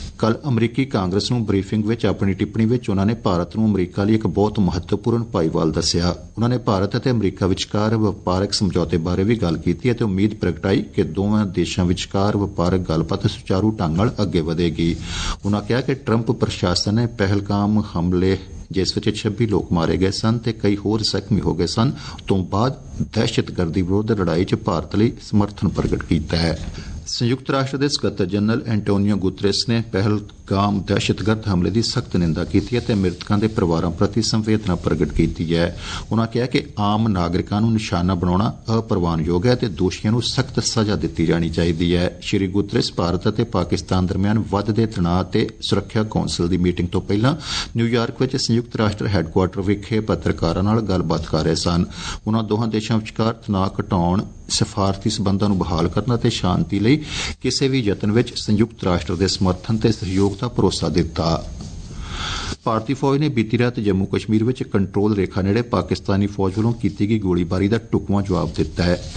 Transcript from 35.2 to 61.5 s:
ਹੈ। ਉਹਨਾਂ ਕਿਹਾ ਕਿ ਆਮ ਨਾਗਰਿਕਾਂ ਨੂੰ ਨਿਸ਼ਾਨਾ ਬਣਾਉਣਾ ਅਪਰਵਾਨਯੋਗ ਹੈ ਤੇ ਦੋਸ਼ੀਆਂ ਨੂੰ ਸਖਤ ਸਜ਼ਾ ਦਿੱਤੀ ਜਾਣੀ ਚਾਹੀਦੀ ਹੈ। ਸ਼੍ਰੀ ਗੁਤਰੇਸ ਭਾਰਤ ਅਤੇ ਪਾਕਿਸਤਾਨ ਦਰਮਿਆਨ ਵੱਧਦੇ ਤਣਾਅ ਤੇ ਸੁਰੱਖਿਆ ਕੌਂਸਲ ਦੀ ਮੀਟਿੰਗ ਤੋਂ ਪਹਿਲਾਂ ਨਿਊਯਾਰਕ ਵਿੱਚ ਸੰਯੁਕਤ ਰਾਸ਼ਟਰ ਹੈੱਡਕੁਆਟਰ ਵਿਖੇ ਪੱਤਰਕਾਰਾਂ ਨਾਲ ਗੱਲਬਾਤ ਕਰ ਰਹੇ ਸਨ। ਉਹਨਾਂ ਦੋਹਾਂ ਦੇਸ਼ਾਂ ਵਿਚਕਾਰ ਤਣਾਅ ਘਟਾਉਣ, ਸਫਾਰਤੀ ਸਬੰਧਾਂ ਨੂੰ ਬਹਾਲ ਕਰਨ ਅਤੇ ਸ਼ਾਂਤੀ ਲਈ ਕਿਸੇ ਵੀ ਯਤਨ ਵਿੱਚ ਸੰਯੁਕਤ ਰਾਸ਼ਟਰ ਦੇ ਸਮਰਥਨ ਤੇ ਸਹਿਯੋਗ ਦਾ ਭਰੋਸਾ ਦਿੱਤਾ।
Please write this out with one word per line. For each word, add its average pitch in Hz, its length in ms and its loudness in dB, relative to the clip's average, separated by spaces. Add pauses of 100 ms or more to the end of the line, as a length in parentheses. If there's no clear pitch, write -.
ਹੈ। 85 220 0 (340)
ਉਹਨਾਂ 113 160 0
ਕਿਹਾ 120 180 -2
ਕਿ 139 180 -2 (160)
ਆਮ 107 280 2
ਨਾਗਰਿਕਾਂ 90 540 0
ਨੂੰ 113 120 2
ਨਿਸ਼ਾਨਾ 95 420 0
ਬਣਾਉਣਾ 90 380 0 (240)
ਅਪਰਵਾਨਯੋਗ 87 720 0
ਹੈ 123 80 4
ਤੇ 127 120 -2
ਦੋਸ਼ੀਆਂ 92 440 -2
ਨੂੰ 120 100 0
ਸਖਤ - 380 -2
ਸਜ਼ਾ 107 360 0
ਦਿੱਤੀ 80 300 0
ਜਾਣੀ 85 240 2
ਚਾਹੀਦੀ 85 460 2
ਹੈ। 87 260 0
ਸ਼੍ਰੀ 98 260 -2
ਗੁਤਰੇਸ 101 460 -2
ਭਾਰਤ 90 360 0
ਅਤੇ 117 140 -2
ਪਾਕਿਸਤਾਨ 92 640 0
ਦਰਮਿਆਨ 101 340 0
ਵੱਧਦੇ 104 460 0
ਤਣਾਅ 90 380 0
ਤੇ 110 260 0 (120)
ਸੁਰੱਖਿਆ 110 420 -2
ਕੌਂਸਲ 85 440 -2
ਦੀ 90 100 2
ਮੀਟਿੰਗ 87 300 2
ਤੋਂ 90 140 -2
ਪਹਿਲਾਂ 113 340 0 (420)
ਨਿਊਯਾਰਕ 117 440 0
ਵਿੱਚ 131 140 0
ਸੰਯੁਕਤ 120 400 0
ਰਾਸ਼ਟਰ 110 320 0
ਹੈੱਡਕੁਆਟਰ 92 540 0
ਵਿਖੇ 101 380 0
ਪੱਤਰਕਾਰਾਂ 87 640 0
ਨਾਲ 110 180 2
ਗੱਲਬਾਤ 85 440 0
ਕਰ 78 180 0
ਰਹੇ 82 120 2
ਸਨ। 87 300 2 (420)
ਉਹਨਾਂ 110 160 0
ਦੋਹਾਂ 107 240 0
ਦੇਸ਼ਾਂ 110 300 0
ਵਿਚਕਾਰ 110 360 -2
ਤਣਾਅ 98 480 -2
ਘਟਾਉਣ, 90 400 2 (280)
ਸਫਾਰਤੀ 98 600 0
ਸਬੰਧਾਂ 101 400 0
ਨੂੰ 98 80 2
ਬਹਾਲ 85 300 0
ਕਰਨ - 280 0
ਅਤੇ 117 140 0
ਸ਼ਾਂਤੀ 90 500 0
ਲਈ 139 240 2 (380)
ਕਿਸੇ 135 260 0
ਵੀ 135 120 2
ਯਤਨ 104 320 0
ਵਿੱਚ 120 240 2
ਸੰਯੁਕਤ 107 480 0
ਰਾਸ਼ਟਰ 90 320 0
ਦੇ 92 120 2
ਸਮਰਥਨ 95 500 0
ਤੇ 113 140 4
ਸਹਿਯੋਗ 98 400 2 (100)
ਦਾ 127 60 -4
ਭਰੋਸਾ 90 420 0
ਦਿੱਤਾ। 80 580 0 (1160)